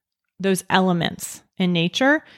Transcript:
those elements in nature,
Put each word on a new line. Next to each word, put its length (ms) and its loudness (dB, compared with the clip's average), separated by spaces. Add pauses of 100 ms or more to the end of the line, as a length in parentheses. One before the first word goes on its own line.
(420)
those 280 0
elements 720 0 (160)
in 140 0
nature, 500 2 (160)